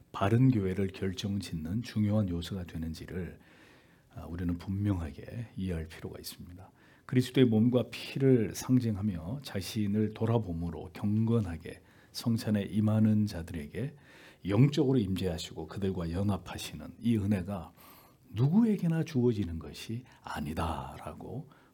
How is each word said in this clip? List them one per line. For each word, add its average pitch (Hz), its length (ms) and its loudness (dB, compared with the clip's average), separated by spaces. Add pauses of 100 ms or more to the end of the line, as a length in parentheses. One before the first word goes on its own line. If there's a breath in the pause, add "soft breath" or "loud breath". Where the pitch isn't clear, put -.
(120 loud breath)
바른 117 400 4
교회를 95 360 2
결정짓는 95 960 -4
중요한 104 440 2
요소가 85 380 -6
되는지를, 80 760 -8 (760 soft breath)
아, 85 100 -12
우리는 87 320 -4
분명하게 98 960 -4
이해할 85 320 -4
필요가 85 320 -12
있습니다. - 520 -16 (340 soft breath)
그리스도의 127 400 6
몸과 117 460 6
피를 131 640 4
상징하며 107 880 0
자신을 104 720 0
돌아봄으로 87 800 0
경건하게 107 880 0 (300 soft breath)
성찬에 110 520 0
임하는 107 640 4
자들에게 87 680 -8 (540 loud breath)
영적으로 131 520 4
임재하시고 87 680 -4
그들과 92 440 -4
연합하시는 92 880 -4
이 113 160 2
은혜가 98 560 -2 (580 loud breath)
누구에게나 165 720 4
주어지는 104 560 0
것이 95 440 -10 (180 soft breath)
아니다라고 76 1300 -8 (240 soft breath)